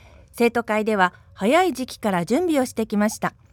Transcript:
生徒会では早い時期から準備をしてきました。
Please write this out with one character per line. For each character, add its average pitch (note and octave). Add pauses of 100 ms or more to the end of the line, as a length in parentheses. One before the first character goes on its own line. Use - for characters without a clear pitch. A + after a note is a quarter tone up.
(340)
生 A#3
徒 A#3
会 G#3+
で G#3+
は F3+ (200)
早 C#4+
い E4+
時 B3+
期 -
か G#3+
ら F3
準 C4
備 D#4+
を B3+
し -
て A3+
き G#3+
ま G#3
し -
た。 G#3 (200)